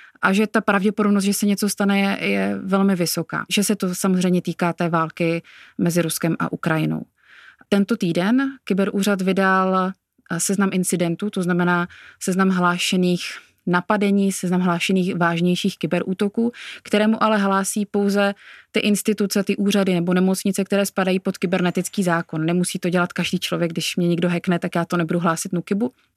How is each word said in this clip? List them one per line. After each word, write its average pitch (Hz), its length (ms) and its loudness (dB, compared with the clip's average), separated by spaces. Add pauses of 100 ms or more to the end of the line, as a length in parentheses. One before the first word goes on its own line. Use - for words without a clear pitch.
(220)
A 190 100 2
že 208 140 2
ta 214 140 0
pravděpodobnost, 202 640 2
že 202 100 0
se - 120 -2
něco 202 220 0
stane, 202 320 0
je, 196 180 0 (100)
je 196 340 -2
velmi 196 320 2
vysoká. 165 540 -4
Že 202 160 0
se 208 120 0
to 180 180 -4
samozřejmě 180 480 2
týká 175 300 -2
té 170 160 -2
války 165 540 0 (360)
mezi 170 240 2
Ruskem 165 360 -2
a 160 140 -4
Ukrajinou. 160 500 -2 (640)
Tento 202 280 2
týden 208 560 0 (120)
kyberúřad 196 580 0
vydal, 190 540 2 (540)
eh, 170 100 -4
seznam 196 320 0
incidentů, 180 580 -2
to 180 120 -4
znamená 175 460 2 (320)
seznam 190 280 2
hlášených 180 920 0 (280)
napadení, 196 640 2
seznam 185 280 -2
hlášených 180 560 0
vážnějších 175 640 0
kyberútoků, 196 720 -2 (300)
kterému 214 400 0
ale 214 160 2
hlásí 196 480 0
pouze 202 480 0 (380)
ty - 80 0
instituce, 202 640 0
ty 196 120 -2
úřady 196 380 2
nebo 175 200 0
nemocnice, 185 500 0
které 202 220 0
spadají 185 340 0
pod - 180 -4
kybernetický 180 640 -2
zákon. 165 440 -2
Nemusí 180 320 0
to 175 120 -2
dělat 175 220 0
každý 180 260 -2
člověk, 170 340 -2
když 165 240 -6
mě 175 120 2
někdo 175 200 2
hackne, 175 300 0
tak 180 160 -6
já 170 100 0
to 175 120 -4
nebudu 175 220 0
hlásit 170 340 -2
nukibu. 202 400 -2 (240)